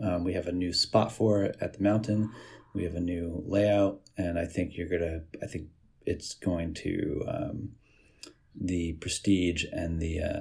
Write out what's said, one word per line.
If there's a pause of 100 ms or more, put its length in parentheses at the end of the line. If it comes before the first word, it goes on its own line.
Um,
we
have
a
new
spot
for
it
at
the
Mountain. (420)
We
have
a
new
layout, (180)
and
I
think
you're
gonna, (200)
I
think (380)
it's
going
to,
um, (840)
the
prestige
and
the,
uh,